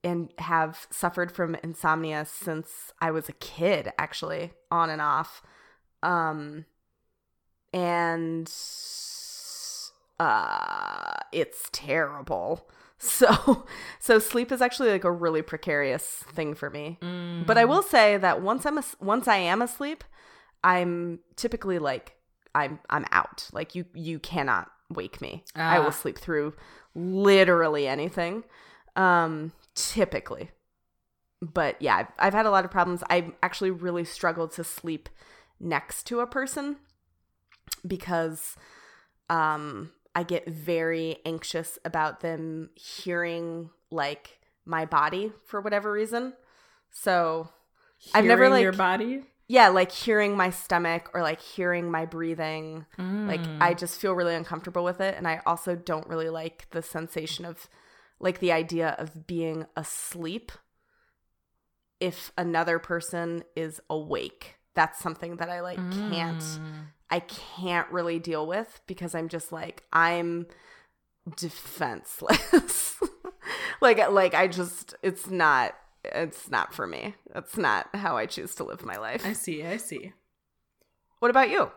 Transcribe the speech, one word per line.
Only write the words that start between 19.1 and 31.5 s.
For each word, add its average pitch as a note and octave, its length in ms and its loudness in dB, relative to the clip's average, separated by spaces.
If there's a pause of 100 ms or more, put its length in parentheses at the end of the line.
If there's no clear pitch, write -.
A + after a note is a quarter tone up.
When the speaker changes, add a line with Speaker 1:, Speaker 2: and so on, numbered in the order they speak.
Speaker 1:
I A3 100 6
am F#3 260 2
asleep, C#4+ 420 -6 (580)
I'm F3 580 2 (140)
typically, A3 440 -4
like, C#3 380 -4 (380)
I'm, D3 240 0 (120)
I'm - 200 0
out. - 440 0
Like, D#3+ 200 -8
you, F3 200 -6
you D#3+ 240 -8
cannot C#3 520 0 (200)
wake - 320 -10
me. - 220 -12 (120)
I E3 220 4
will D3 80 4
Speaker 2:
Ah. C#3+ 60 0
Speaker 1:
sleep - 260 -6
through D3+ 340 -2 (420)
literally F3+ 920 6
anything, E3+ 560 -4 (520)
um, E3 560 4 (220)
typically. - 760 -2 (880)
But D#3+ 400 -2